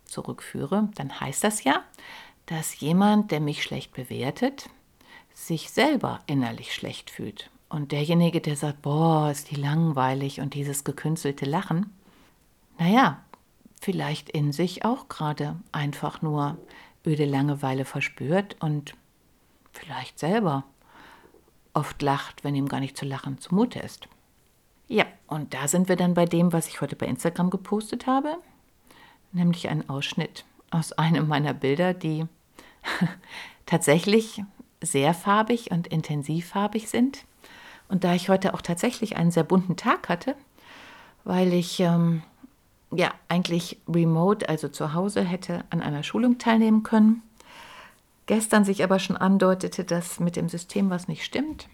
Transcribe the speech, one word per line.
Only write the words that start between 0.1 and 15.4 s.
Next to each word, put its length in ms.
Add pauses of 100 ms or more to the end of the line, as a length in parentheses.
dann 240
heißt 220
das 220
ja, 180 (640)
dass 320
jemand, 520
der 100
mich 220
schlecht 320
bewertet, 760 (680)
sich 360
selber 560
innerlich 480
schlecht 360
fühlt. 400 (180)
Und 240
derjenige, 480
der 160
sagt, 260
"Boah, 480
ist 200
die 60
langweilig" 840
und 140
dieses 300
gekünstelte 600
Lachen, 480 (880)
na 100
ja, 320 (600)
vielleicht 500
in 220
sich 320
auch 240
gerade 480 (160)